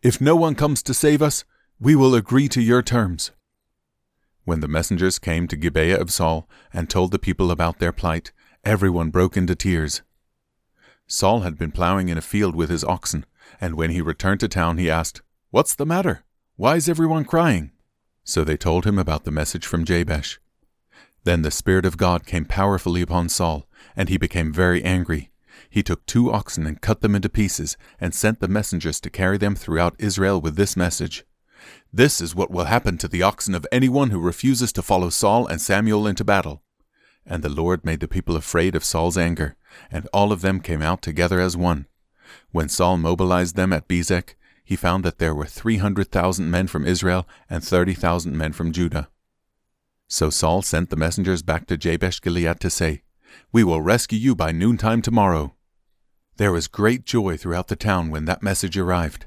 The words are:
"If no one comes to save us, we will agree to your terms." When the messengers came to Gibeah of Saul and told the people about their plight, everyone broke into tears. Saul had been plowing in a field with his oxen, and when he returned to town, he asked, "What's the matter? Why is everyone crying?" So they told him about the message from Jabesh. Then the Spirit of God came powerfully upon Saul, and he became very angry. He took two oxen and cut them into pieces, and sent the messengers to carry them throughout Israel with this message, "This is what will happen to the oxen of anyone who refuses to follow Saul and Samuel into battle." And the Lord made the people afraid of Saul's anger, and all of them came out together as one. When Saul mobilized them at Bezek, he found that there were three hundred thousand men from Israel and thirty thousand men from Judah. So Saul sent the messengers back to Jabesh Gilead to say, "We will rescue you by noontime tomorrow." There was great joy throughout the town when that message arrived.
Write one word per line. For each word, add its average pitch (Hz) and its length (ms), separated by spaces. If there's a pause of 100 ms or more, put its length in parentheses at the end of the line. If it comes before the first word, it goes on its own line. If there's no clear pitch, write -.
"If 120 180
no 147 140
one 165 220
comes 147 260
to - 100
save 147 300
us, 151 220 (340)
we 135 160
will 131 220
agree 127 320
to 123 120
your 117 220
terms." 104 480 (1120)
When 82 160
the 76 80
messengers 85 540
came 85 260
to 80 100
Gibeah 82 440
of 87 100
Saul 80 380 (240)
and 85 180
told 90 220
the 98 80
people 90 320
about 85 260
their 85 140
plight, 82 400 (320)
everyone 90 460
broke 90 260
into 92 180
tears. 82 480 (1040)
Saul 104 360
had 87 140
been 80 140
plowing 90 380
in 85 100
a 78 140
field 98 240
with 82 140
his 82 120
oxen, 82 420 (360)
and 82 160
when 82 140
he 87 100
returned 87 400
to 113 80
town, 85 300
he 85 120
asked, 80 320 (280)
"What's - 260
the 143 100
matter? 170 380 (320)
Why 127 180
is 160 140
everyone 160 360
crying?" 135 460 (540)
So - 180
they 76 140
told 85 280
him 101 140
about 78 240
the - 80
message 76 340
from 85 200
Jabesh. 85 560 (840)
Then 85 200
the 76 100
Spirit 92 340
of 80 100
God 90 300
came 85 200
powerfully 95 540
upon 85 280
Saul, 82 400 (260)
and 95 140
he 92 100
became 85 340
very 87 300
angry. 87 480 (380)
He 104 140
took - 240
two 120 260
oxen 92 340
and 78 140
cut - 200
them 104 160
into 98 120
pieces, 98 480 (240)
and 90 140
sent 110 240
the 98 80
messengers 90 540
to - 100
carry 95 260
them 101 200
throughout 85 420
Israel 95 420
with 76 140
this 98 220
message, 85 480 (680)
"This 131 280
is 82 140
what 92 160
will 87 160
happen 107 320
to 92 100
the 87 160
oxen 98 320
of 73 160
anyone 131 380
who 92 100
refuses 120 540
to - 80
follow 90 280
Saul 107 380
and 82 120
Samuel 107 460
into 104 180
battle." 85 380 (640)
And 87 160
the 76 60
Lord 82 360
made 80 140
the 82 80
people 85 300
afraid 85 400
of 78 80
Saul's 85 340
anger, 82 380 (340)
and - 220
all 101 180
of 92 120
them 95 180
came 80 200
out 82 220
together 87 380
as 90 160
one. 85 300 (640)
When 82 160
Saul 90 280
mobilized 90 600
them 92 160
at 78 160
Bezek, 87 480 (280)
he 95 120
found 90 280
that 87 140
there 80 160
were 73 100
three 110 340
hundred 98 340
thousand 90 380
men 90 180
from 78 180
Israel 90 420 (220)
and 85 140
thirty 90 300
thousand 85 440
men 78 140
from 82 200
Judah. 80 380 (960)
So - 240
Saul 85 320
sent 85 260
the - 80
messengers 85 460
back 82 240
to 90 100
Jabesh 82 440
Gilead 85 400
to - 100
say, 78 320 (500)
"We 113 120
will 82 180
rescue 110 360
you 123 160
by 82 180
noontime 110 500
tomorrow." 92 520 (840)
There 101 140
was 85 160
great 117 360
joy 95 320
throughout 87 300
the - 80
town 90 360
when 78 160
that 90 180
message 95 340
arrived. 87 480